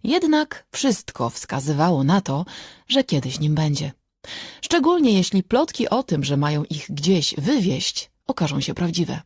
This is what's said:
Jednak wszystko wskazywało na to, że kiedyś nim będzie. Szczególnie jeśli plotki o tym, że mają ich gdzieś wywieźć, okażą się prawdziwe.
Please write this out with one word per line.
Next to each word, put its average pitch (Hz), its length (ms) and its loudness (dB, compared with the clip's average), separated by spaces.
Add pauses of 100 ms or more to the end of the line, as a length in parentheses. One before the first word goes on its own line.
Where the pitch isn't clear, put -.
Jednak 302 680 0
wszystko - 580 -2
wskazywało 147 720 0
na 185 180 4
to, 151 240 -4 (420)
że 262 160 2
kiedyś 135 360 -2
nim 151 160 2
będzie. 147 360 0 (720)
Szczególnie 320 520 4
jeśli 185 300 2
plotki - 460 0
o 254 140 0
tym, 147 200 -2
że 139 140 0
mają 147 260 0
ich - 280 -8
gdzieś 151 460 0
wywieźć, 175 720 -2 (160)
okażą 147 340 -2
się - 120 -4
prawdziwe. 165 520 -2